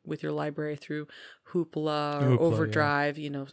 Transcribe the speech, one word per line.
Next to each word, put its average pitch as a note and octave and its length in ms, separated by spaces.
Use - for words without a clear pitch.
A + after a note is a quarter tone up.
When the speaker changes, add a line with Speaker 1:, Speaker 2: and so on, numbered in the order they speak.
Speaker 1:
with D#3 180
your D#3 100
library D3+ 440
through D3+ 300
Hoopla D3+ 680
or C#3 60
Speaker 2:
Hoopla, C3 60
yeah. B2 40
Speaker 1:
Overdrive, D3 800
you D3+ 140
know, C#3 220